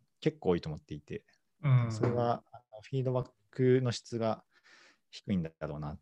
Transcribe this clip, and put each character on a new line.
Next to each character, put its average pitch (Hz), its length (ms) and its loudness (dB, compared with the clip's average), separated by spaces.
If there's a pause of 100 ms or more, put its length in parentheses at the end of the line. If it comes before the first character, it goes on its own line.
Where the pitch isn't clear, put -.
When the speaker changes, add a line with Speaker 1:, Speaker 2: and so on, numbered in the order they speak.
(200)
Speaker 1:
結 151 200 0
構 92 100 0
多 87 80 6
い 82 40 -4
と - 80 -8
思 78 80 -6
っ - 40 -18
て - 120 -14
い 76 60 -8
て、 - 240 -12 (400)
Speaker 2:
う 147 60 2
ん。 120 220 4
Speaker 1:
そ 110 120 -4
れ 120 80 2
は、 120 400 -2
あ - 60 -20 (180)
の、 107 60 -18
フ - 140 -10
ィ 131 60 -2
ー - 20 -4
ド 127 100 -2
バ 127 100 -2
ッ - 40 -12 (240)
ク 127 300 4
の 120 100 0
質 - 260 -8
が 110 260 -2 (680)
低 - 220 -6
い 95 40 2
ん 87 60 0
だ 80 80 -8 (100)
ろ 76 160 -6
う - 20 -8
な 73 120 -8
っ 76 100 -12